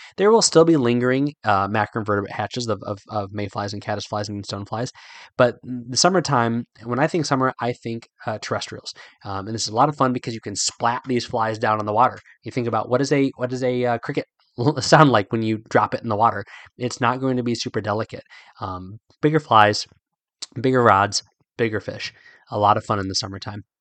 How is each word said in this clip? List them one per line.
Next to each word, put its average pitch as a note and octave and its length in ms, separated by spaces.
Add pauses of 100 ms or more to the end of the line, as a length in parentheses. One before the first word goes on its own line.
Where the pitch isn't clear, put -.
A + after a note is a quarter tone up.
(160)
There G3+ 160
will A3+ 100
still E3 220
be E3 120
lingering, B2+ 580 (100)
uh, G2 240
macroinvertebrate G#2 640
hatches A#2 360
of, G#2 180
of, G2+ 140 (100)
of G#2 220
mayflies G#2 420
and G2+ 80
caddisflies G#2 480
and G2+ 160
stoneflies, A2 460 (460)
but A#2+ 260
the B2 340
summertime, B2 680 (180)
when A#2+ 160
I D3+ 80
think D#3+ 180
summer, C3 360
I A#2+ 120
think, A#2 360 (180)
uh, A2 160
terrestrials. - 500 (320)
Um, G2 220
and A2 80
this G#2 80
is - 60
a G#2+ 80
lot C#3 120
of D3 80
fun B2+ 160
because B2 220
you A2 60
can G2+ 160
splat - 500
these B2 180
flies A2+ 340
down G#2+ 200
in G#2 80
the G#2+ 60
water. A#2+ 260 (240)
You A2 80
think A#2 160
about A2 220
what B2 120
is C#3+ 120
a, C#3 240
what B2 160
is B2+ 100
a, B2 220
uh, A#2+ 140
cricket - 280 (300)
<laughs> B2 240
sound D3+ 300
like G#2+ 200
when A2+ 120
you A2 160 (100)
drop G#2+ 260
it - 80
in A#2+ 60
the G#2+ 80
water? G2+ 280 (340)
It's B2 220
not B2+ 200
going C3 160
to B2 80
be A#2+ 100
super A2 260
delicate. G#2+ 440 (360)
Um, F#2 380 (220)
bigger D3+ 200
flies, G#2 460 (760)
bigger B2+ 220
rods, G#2 400 (340)
bigger G#2 240
fish. - 320 (380)
A A2+ 80
lot G#2 180
of A2 80
fun G#2+ 140
in F#2+ 100
the F#2+ 60
summertime. G2 480 (180)